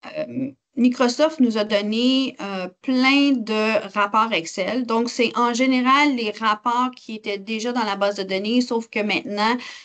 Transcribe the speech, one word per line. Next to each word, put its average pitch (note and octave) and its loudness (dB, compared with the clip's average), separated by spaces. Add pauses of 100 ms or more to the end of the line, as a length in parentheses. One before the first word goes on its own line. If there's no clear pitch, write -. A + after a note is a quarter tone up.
(160)
euh, B2+ -6 (240)
Microsoft B3+ 2
nous A3+ 4
a G#3 2
donné, A3+ 0
euh, F#3+ -6 (160)
plein C4+ 4
de G#3+ -2
rapports G#3+ 2
Excel. G3 -4
Donc, A#3 0
c'est - 0
en A#3+ 2
général C4 4
les A3+ -2
rapports A3+ 0
qui - -12
étaient G#3 -6
déjà A3 -6
dans A#3+ 0
la G3+ -2
base G3+ 0
de G3 -4
données, G#3 0
sauf A#3 -2
que - -4
maintenant, G#3 0 (280)